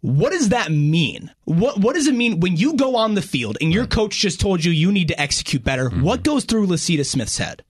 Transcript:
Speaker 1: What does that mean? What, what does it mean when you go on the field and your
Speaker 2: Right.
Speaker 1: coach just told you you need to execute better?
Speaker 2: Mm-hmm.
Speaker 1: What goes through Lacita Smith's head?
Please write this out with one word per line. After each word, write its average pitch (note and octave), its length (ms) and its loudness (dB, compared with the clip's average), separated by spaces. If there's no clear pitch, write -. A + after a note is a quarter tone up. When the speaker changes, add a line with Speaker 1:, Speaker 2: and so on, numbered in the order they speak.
Speaker 1:
What D3 320 2
does D#4+ 180 2
that G#3+ 220 0
mean? D3 580 0
What, G3 340 0
what A3 160 2
does D#4 120 0
it D4+ 80 2
mean A#3 260 0
when F3+ 160 2
you C4+ 200 2
go C4 200 2
on A3 200 0
the F#3+ 60 0
field A#2 380 -4
and D#3+ 100 0
your G3+ 120 2
Speaker 2:
Right. - 80 -6
Speaker 1:
coach G#3+ 280 0
just F#3+ 220 -2
told F#3 240 0
you E3+ 80 2
you E3 200 2
need F3+ 160 0
to D3 120 -4
execute C#3 420 -4
better? C3 280 -2
Speaker 2:
Mm-hmm. G2+ 120 0
Speaker 1:
What A3 200 0
goes D4+ 220 0
through A3 220 2
Lacita E3 380 0
Smith's - 320 -4
head? D#2+ 340 -6